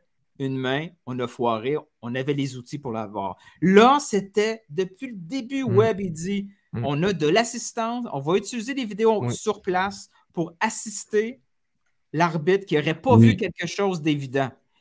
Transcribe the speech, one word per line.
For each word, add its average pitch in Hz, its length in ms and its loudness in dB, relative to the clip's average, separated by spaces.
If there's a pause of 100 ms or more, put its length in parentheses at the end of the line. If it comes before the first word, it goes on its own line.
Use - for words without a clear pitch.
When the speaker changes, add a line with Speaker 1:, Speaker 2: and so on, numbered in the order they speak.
(380)
Speaker 1:
une 135 180 -4
main, 135 320 -2 (180)
on 123 140 -8
a 123 80 -2
foiré, 120 480 -2 (260)
on 120 120 -8
avait 131 200 -2
les 135 220 -4
outils 127 220 -12
pour 139 140 -8
la 110 140 -6
var. 98 300 -6 (260)
Là, 214 380 8
c'était 208 680 -2
depuis 185 400 -6
le 233 80 -14
début, 262 480 -6
Speaker 2:
Mm. 214 120 0
Speaker 1:
Webb, 214 240 4
il 190 120 -4
dit, 196 360 -6 (240)
Speaker 2:
Mm. 117 120 -4
Speaker 1:
on 143 180 -2
a 202 100 2
de 151 160 0
l'assistance, 233 840 -2
on 139 80 -4
va 156 160 0
utiliser 240 380 -6
des 262 100 -4
vidéos 214 380 2
Speaker 2:
Oui. 120 120 -2
Speaker 1:
sur - 280 -6
place 196 480 -4 (220)
pour 170 280 -6
assister 220 800 -2 (720)
l'arbitre 170 540 0
qui 151 120 2
aurait 156 220 -2
pas 262 160 6
Speaker 2:
Oui. 113 140 10
Speaker 1:
vu - 60 4
quelque 180 300 -6
chose 185 360 -2
d'évident. 139 480 -2 (300)